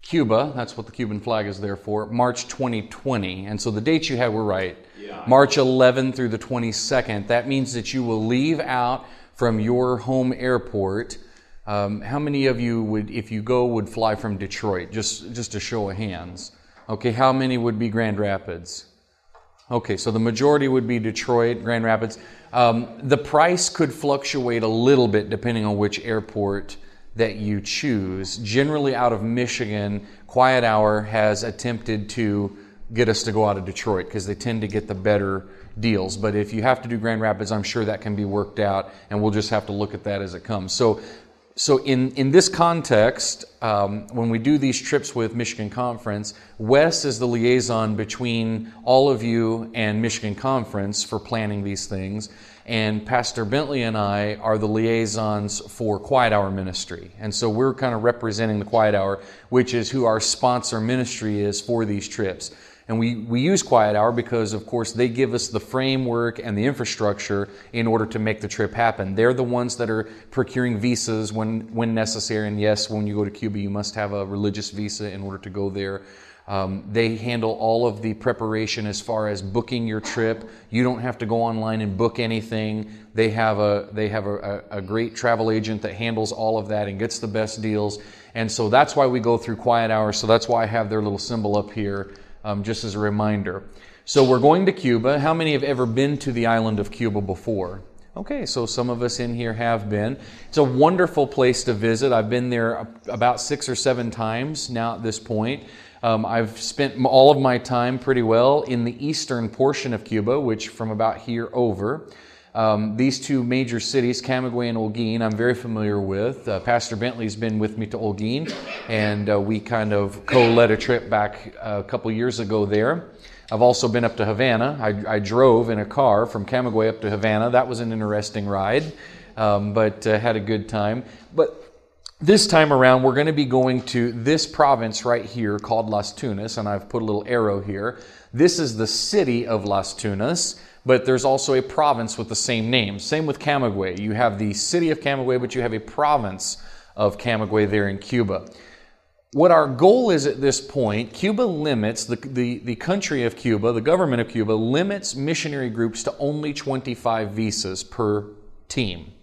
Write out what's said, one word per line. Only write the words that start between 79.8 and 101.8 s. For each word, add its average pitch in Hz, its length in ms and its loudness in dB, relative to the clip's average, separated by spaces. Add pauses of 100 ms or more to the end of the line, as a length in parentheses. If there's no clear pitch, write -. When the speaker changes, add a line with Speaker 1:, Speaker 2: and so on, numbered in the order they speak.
Speaker 1:
your 107 140 -4
trip. 113 480 -2 (200)
You 120 140 2
don't 123 160 0
have 120 200 -6
to 117 60 -4
go 113 160 0
online 110 380 -2
and 104 160 -2
book 113 240 0
anything. 110 720 -4 (220)
They 110 160 2
have 110 300 0
a, 104 340 2
they 104 160 -2
have 104 160 -4
a, 101 440 -6
a, 104 100 -8
a - 20 -8
great 110 340 -2
travel 113 340 2
agent 110 340 0
that 104 100 -6
handles 110 400 -2
all 110 240 0
of 101 120 -4
that 104 200 -2
and 98 100 -8
gets 117 200 -4
the 117 80 -6
best 110 340 -4
deals. 104 380 -2 (340)
And 113 180 -4
so 113 160 0
that's 139 300 4
why 139 100 6
we 123 140 0
go 117 160 4
through 110 200 -4
Quiet 117 340 2
Hour. 107 200 2
So 110 160 -4
that's 113 220 4
why 117 140 2
I - 20 2
have 110 240 0
their 107 120 0
little 101 180 -2
symbol 104 380 -2
up 101 140 -2
here, 98 400 -4 (320)
um, 101 200 -4
just 110 200 -4
as 104 120 -6
a 104 40 -4
reminder. 104 640 0 (420)
So 139 180 6
we're 127 160 6
going 160 260 6
to 190 60 4
Cuba. 127 480 2
How 151 140 2
many 160 200 0
have 135 100 0
ever 131 220 0
been 135 320 0
to 139 140 -4
the 117 160 0
island 110 320 2
of 104 120 -4
Cuba 104 300 -2
before? 95 600 -4 (360)
Okay, 240 300 -6
so 117 180 -2
some 123 240 -2
of 120 140 -2
us 120 160 -2
in 120 160 -4
here 117 180 -4
have 113 360 -2
been. 107 280 0 (320)
It's - 80 0
a 151 60 8
wonderful 151 640 4
place 131 380 2
to 120 80 0
visit. 113 380 2